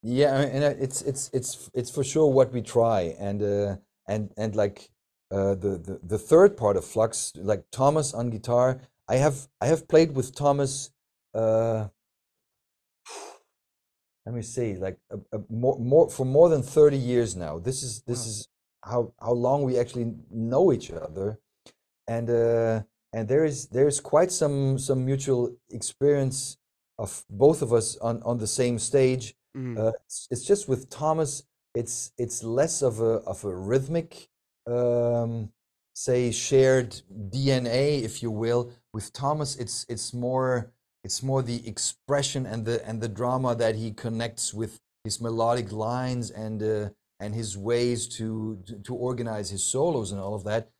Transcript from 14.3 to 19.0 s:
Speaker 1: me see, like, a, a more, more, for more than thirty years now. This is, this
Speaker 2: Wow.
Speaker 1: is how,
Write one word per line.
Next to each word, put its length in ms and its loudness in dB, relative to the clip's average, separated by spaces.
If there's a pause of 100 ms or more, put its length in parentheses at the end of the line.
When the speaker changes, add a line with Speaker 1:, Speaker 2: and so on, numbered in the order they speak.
Speaker 1:
me 80 -6
see, 340 -4
like, 220 -6 (120)
a, 260 -10
a 40 -4 (100)
more, 280 0
more, 300 6
for 160 -4
more 240 8
than 140 4
thirty 340 6
years 400 2
now. 220 -6
This 240 -6
is, 200 -12
this 180 -6
Speaker 2:
Wow. 100 -8
Speaker 1:
is 180 -12 (360)
how, 360 -2